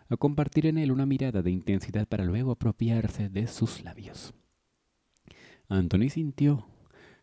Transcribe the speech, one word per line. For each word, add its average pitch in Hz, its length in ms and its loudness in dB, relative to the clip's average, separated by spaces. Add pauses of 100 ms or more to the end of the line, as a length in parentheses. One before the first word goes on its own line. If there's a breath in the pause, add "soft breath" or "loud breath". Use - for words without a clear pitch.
a 117 80 -2
compartir 147 480 0
en 160 120 2
él 151 140 2
una 135 140 2
mirada 131 360 0
de 87 100 2
intensidad 98 540 -2
para 98 200 -2
luego 117 260 0
apropiarse 113 800 0
de 101 180 -2
sus - 380 -4
labios. 87 480 -16 (1400 loud breath)
Anthony 95 400 2
sintió 143 580 0 (560 soft breath)